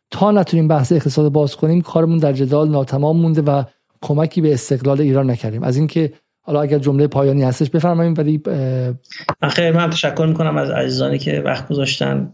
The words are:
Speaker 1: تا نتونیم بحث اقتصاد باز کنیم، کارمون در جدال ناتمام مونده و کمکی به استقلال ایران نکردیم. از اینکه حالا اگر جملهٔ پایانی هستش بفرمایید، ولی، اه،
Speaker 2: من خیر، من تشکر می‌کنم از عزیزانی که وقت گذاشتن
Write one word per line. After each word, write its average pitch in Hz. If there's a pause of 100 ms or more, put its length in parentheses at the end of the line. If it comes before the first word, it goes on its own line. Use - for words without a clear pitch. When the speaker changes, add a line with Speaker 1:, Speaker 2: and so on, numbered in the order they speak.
(120)
Speaker 1:
تا 208
نتونیم 170
بحث 147
اقتصاد 151
باز 147
کنیم، 165
کارمون 165
در 147
جدال 143
ناتمام 143
مونده 160
و 139 (380)
کمکی 156
به 151
استقلال 135
ایران 135
نکردیم. 110
از 127
اینکه 156 (280)
حالا 147
اگر 147
جملهٔ 139
پایانی 139
هستش 127
بفرمایید، 170
ولی، 151
اه، - (880)
Speaker 2:
من 143
خیر، 170
من 170
تشکر 160
می‌کنم 156
از 139
عزیزانی 131
که 143
وقت 135
گذاشتن 139